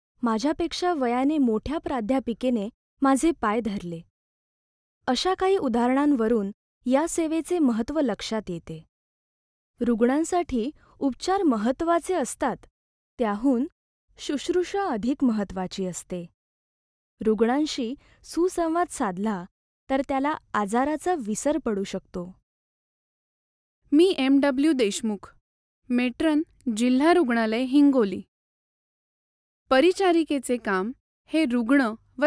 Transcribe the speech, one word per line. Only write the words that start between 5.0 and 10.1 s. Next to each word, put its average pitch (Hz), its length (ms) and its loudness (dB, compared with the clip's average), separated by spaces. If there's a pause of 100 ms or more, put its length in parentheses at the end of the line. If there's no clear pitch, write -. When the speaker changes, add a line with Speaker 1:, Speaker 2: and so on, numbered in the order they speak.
Speaker 1:
अशा 302 260 0
काही 381 240 2
उदाहरणांवरून 240 960 2 (340)
या 269 220 2
सेवेचे 330 520 -2
महत्त्व 254 400 0
लक्षात 220 500 -2
येते. 165 360 -10 (920)
रुग्णांसाठी 254 920 0 (280)